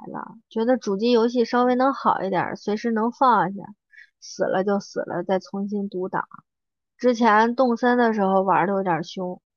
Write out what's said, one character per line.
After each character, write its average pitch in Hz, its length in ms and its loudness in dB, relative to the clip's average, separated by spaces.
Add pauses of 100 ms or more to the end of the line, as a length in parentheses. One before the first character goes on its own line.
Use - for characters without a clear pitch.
(120)
了， - 240 -14 (140)
觉 220 160 -4
得 247 120 2
主 202 200 -4
机 233 140 2
游 233 160 4
戏 240 180 2
稍 247 180 0
微 247 120 2
能 262 180 2
好 - 280 0
一 190 80 -4
点 180 140 0
儿， - 120 -6
随 208 200 -6
时 233 160 -4
能 226 200 -2
放 208 420 2
下， 202 100 -14 (560)
死 - 240 -8
了 185 200 0
就 202 160 0
死 - 220 -10
了， 170 220 -6
再 190 160 0
重 196 280 -8
新 202 220 -6
读 185 200 -6
档。 - 180 -6 (680)
之 247 180 0
前 226 400 4
动 247 200 2
森 247 220 2
的 233 160 2
时 214 80 -2
候 190 200 2
玩 190 160 2
儿 165 100 2
得 202 60 -2
有 196 100 -2
点 185 120 0
儿 160 80 -4
凶， 180 380 -10 (160)